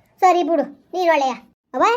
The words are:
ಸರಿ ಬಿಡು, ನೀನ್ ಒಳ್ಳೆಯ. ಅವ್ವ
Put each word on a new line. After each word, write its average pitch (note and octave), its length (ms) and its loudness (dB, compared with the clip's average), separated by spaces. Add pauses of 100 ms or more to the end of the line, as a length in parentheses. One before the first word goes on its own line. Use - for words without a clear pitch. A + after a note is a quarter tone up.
(200)
ಸರಿ F4 220 2
ಬಿಡು, D4+ 200 -2
ನೀನ್ - 480 -6
ಒಳ್ಳೆಯ. C#4 200 0 (440)
ಅವ್ವ C#4 100 0 (120)